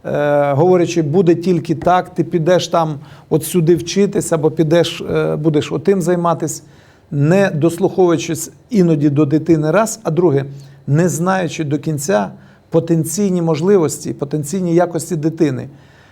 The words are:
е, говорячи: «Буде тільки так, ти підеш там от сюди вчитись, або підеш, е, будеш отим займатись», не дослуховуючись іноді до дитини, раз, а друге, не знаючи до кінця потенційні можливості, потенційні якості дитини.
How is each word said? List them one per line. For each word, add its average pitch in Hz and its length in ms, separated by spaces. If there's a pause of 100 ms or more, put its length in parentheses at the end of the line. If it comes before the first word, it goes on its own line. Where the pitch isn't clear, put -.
е, 147 480
говорячи: 170 500
«Буде 165 320
тільки 170 400
так, 175 340
ти 170 160
підеш 170 440
там 160 260 (360)
от 156 140
сюди 170 320
вчитись, 196 560
або 156 180
підеш, 160 500 (100)
е, 156 260
будеш 151 360
отим 180 300
займатись», 170 600 (480)
не 170 400
дослуховуючись 165 1000 (200)
іноді 165 400
до 139 160
дитини, 156 440
раз, 214 320
а - 80
друге, 151 340 (420)
не 160 220
знаючи 170 560
до 147 140
кінця 160 520 (400)
потенційні 170 720
можливості, 165 720
потенційні 156 600
якості 170 420
дитини. 147 520 (440)